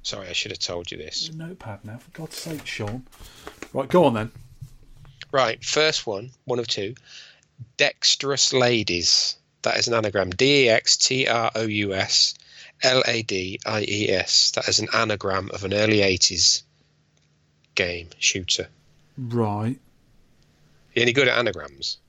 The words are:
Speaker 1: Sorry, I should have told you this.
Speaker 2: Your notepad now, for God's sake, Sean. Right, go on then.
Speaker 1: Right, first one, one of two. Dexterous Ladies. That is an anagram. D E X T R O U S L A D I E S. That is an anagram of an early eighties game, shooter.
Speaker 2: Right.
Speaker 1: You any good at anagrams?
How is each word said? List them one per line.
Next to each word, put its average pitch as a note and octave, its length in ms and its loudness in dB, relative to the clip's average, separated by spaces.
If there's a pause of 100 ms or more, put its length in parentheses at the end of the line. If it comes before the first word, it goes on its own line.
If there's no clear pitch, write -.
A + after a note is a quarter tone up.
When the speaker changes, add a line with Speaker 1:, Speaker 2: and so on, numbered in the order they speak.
Speaker 1:
Sorry, G2 260 -10
I F2 60 -10
should - 180 -6
have F#2 60 -10
told F2 320 -6
you F2 80 -12
this. D#2 320 -10
Speaker 2:
Your D#3+ 80 -14 (100)
notepad A#2 380 -14
now, G#2+ 100 -14
for - 140 -20
God's - 260 -14
sake, D#3 300 -10
Sean. A2+ 400 -8 (680)
Right, C3 160 -4
go F3 160 6
on C3+ 100 6
then. A2 160 -2 (1000)
Speaker 1:
Right, A#2 320 0
first D3+ 420 2
one, A2 240 -6 (140)
one B2 140 -2
of A#2 100 -4
two. G#2+ 260 -4 (840)
Dexterous - 720 2
Ladies. A2+ 840 2 (260)
That - 160 0
is G#2+ 100 0
an A#2 60 0
anagram. G2+ 360 0
D C3+ 360 4
E - 20 6
X - 300 4
T C3 280 0
R A#2 280 0
O A2 80 -2
U G#2 320 0
S - 400 0 (480)
L C3 240 4
A A#2 160 0
D F#2+ 440 -4
I G#2+ 220 -2
E G#2 220 0
S. - 420 2
That - 160 -2
is F#2+ 120 2
an G#2+ 120 -4
anagram G2+ 600 0
of G2 100 -8
an F#2+ 80 -2
early G#2+ 300 4
eighties F#2 600 2 (1120)
game, F2 340 -4 (100)
shooter. - 500 -2 (500)
Speaker 2:
Right. A#2 600 -2 (1160)
Speaker 1:
You A#2 80 4
any A#2+ 120 4
good C3+ 120 6
at A#2+ 120 4
anagrams? D2+ 580 -4 (120)